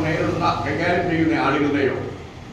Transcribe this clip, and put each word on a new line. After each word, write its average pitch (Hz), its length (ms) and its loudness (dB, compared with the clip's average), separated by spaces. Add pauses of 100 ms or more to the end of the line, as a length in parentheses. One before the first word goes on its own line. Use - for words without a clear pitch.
നേരിടുന്ന 165 400 0 (160)
കൈകാര്യം 170 480 0
ചെയ്യുന്ന 160 380 2
ആളുകളുടെയോ 143 500 2 (540)